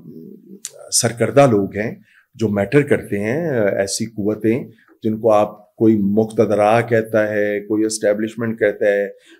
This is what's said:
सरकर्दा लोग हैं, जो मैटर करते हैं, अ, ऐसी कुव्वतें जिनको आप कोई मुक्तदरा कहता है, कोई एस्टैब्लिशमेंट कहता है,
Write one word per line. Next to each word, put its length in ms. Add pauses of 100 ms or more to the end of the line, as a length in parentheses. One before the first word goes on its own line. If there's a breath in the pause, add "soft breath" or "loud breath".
(880)
सरकर्दा 560
लोग 300
हैं, 300 (320 soft breath)
जो 120
मैटर 340
करते 340
हैं, 320
अ, 340
ऐसी 220
कुव्वतें 640 (340 soft breath)
जिनको 260
आप 320 (200)
कोई 160
मुक्तदरा 840
कहता 520
है, 260
कोई 260
एस्टैब्लिशमेंट 720
कहता 300
है, 260 (240 soft breath)